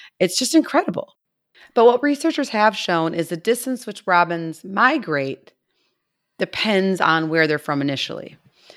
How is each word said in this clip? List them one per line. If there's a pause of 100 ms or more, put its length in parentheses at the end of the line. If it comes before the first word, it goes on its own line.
(180)
It's
just
incredible. (580)
But
what
researchers
have
shown
is
the
distance
which
robins
migrate (840)
depends
on
where
they're
from
initially. (400)